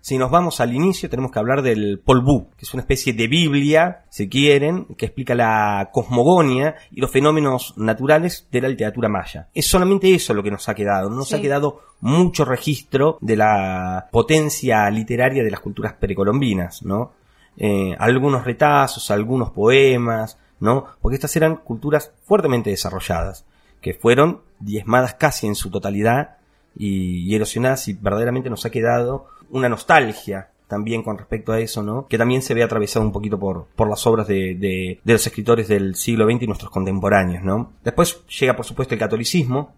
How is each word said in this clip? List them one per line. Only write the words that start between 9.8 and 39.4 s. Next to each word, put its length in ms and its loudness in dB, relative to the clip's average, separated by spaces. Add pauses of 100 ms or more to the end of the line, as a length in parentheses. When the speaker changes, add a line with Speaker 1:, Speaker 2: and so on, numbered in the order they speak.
Speaker 1:
eso 200 0
lo 100 -2
que 80 -4
nos 160 -8
ha 80 -4
quedado, 340 0
no 60 -6
nos 160 -6
ha 60 -2
Speaker 2:
Sí. 40 -4
Speaker 1:
quedado 380 -2 (200)
mucho 440 2
registro 760 0
de 160 0
la 760 0
potencia 760 2
literaria 540 0
de 80 0
las 100 -8
culturas 340 -8
precolombinas, 880 -2
¿no? 280 -6 (440)
Eh, 420 -2
algunos 460 2
retazos, 680 0
algunos 400 -2
poemas, 880 2 (220)
¿no? 260 2 (160)
Porque 140 2
estas 180 -6
eran 220 2
culturas 560 -2 (120)
fuertemente 460 2
desarrolladas, 760 -4 (360)
que 140 -6
fueron 480 2 (180)
diezmadas 540 0
casi 340 0
en 80 -2
su 140 -8
totalidad 680 -2 (400)
y, 520 -2
y 60 0
erosionadas, 540 0
y 60 -6
verdaderamente 560 -2
nos 140 -8
ha 60 -4
quedado 560 -2 (240)
una 180 0
nostalgia 840 -2 (180)
también 340 -6
con 140 -6
respecto 360 -6
a 80 0
eso, 220 -6
¿no? 240 -6
Que 120 -2
también 240 2
se 100 -4
ve 100 2
atravesado 420 0
un 80 0
poquito 260 -4
por, 360 -4
por 140 2
las 180 -2
obras 220 2
de, 260 -2
de, 480 -4
de 120 2
los 120 2
escritores 400 0
del 280 0
siglo 320 0
veinte 180 0
y 40 -4
nuestros 220 -8
contemporáneos, 720 0
¿no? 300 -4 (100)
Después 420 -2 (140)
llega, 160 2
por 120 -8
supuesto, 280 -6
el 60 -6
catolicismo 760 -2